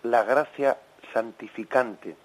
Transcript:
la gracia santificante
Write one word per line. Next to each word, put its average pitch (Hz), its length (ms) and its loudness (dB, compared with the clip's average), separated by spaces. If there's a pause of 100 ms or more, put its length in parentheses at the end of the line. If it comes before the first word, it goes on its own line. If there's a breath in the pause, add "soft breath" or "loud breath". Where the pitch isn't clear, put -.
la 117 220 2
gracia 139 540 0 (340)
santificante 113 1120 -4